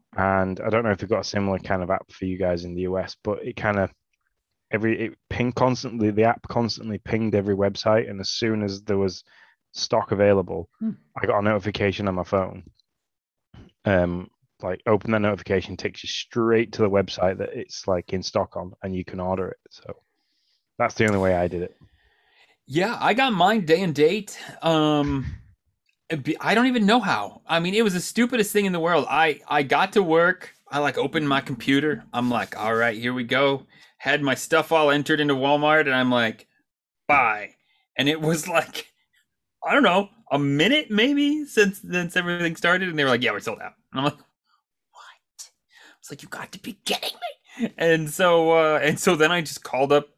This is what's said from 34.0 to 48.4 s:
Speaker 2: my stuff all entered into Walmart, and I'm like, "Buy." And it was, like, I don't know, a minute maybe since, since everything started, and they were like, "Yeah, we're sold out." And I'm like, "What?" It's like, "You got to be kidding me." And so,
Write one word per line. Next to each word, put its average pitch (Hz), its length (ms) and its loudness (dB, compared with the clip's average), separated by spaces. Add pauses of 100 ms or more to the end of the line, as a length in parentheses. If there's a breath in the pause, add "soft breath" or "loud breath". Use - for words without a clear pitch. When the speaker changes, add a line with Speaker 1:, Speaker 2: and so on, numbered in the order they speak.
Speaker 2:
my 135 140 0
stuff 160 360 0
all 151 200 4
entered 147 280 0
into 147 140 2
Walmart, 147 480 2
and 139 140 2
I'm 127 160 2
like, 117 360 0 (600)
"Buy." 110 480 0 (420)
And 135 100 0
it 156 140 0
was, 160 260 -2
like, - 460 -2 (760)
I 180 60 2
don't 277 100 4
know, 196 260 2 (220)
a 143 80 2
minute 170 500 2
maybe 285 560 0
since, 202 360 0
since 175 340 -4
everything 175 400 -2
started, 180 340 0
and 156 80 -6
they 143 60 2
were 135 60 2
like, 123 140 2
"Yeah, 110 80 0
we're 101 100 -6
sold 104 180 -8
out." 92 140 -14 (180)
And 139 80 -6
I'm 139 60 0
like, 143 120 -2 (720)
"What?" - 580 -20 (500 soft breath)
It's - 100 -20
like, 143 140 -16
"You - 60 -20
got - 240 -14
to - 60 -18
be - 140 -12 (120)
kidding - 240 -4 (500 loud breath)
me." 226 180 -4
And 160 320 2
so, 170 420 4